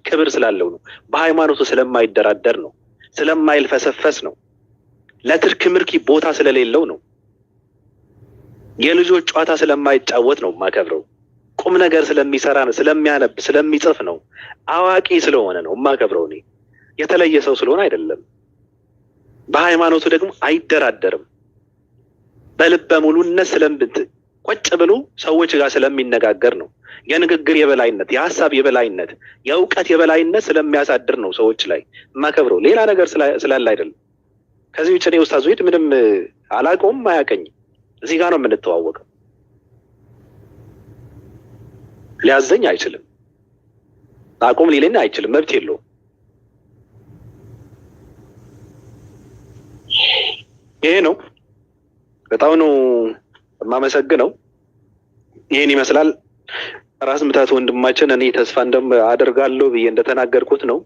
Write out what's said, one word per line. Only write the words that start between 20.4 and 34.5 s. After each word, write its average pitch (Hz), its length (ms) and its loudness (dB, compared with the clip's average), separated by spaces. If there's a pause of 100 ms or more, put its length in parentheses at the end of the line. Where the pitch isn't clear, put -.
አይደራደርም። 139 840 -2 (1400)
በልበ 165 400 2
ሙሉነት 170 480 2
ስለምት-፣ 151 500 0 (480)
ቁጭ 220 220 -6 (100)
ብሎ 175 140 4 (260)
ሰዎች 165 380 0
ጋር 139 140 0
ስለሚነጋገር 123 840 0
ነው። 90 120 -12 (400)
የንግግር 160 480 0
የበላይነት፣ 123 560 0
የሀሳብ 156 420 -2
የበላይነት፣ 123 560 0 (360)
የእውቀት 175 440 -2
የበላይነት 165 540 2
ስለሚያሳድር 147 760 0
ነው 98 140 -6
ሰዎች 110 360 0
ላይ 82 140 -4 (280)
የማከብረው። 139 500 0
ሌላ 226 260 4
ነገር 190 220 2
ስላ-፣ 143 320 0
ስላለ 135 300 -2
አይደለም። 85 280 -4 (760)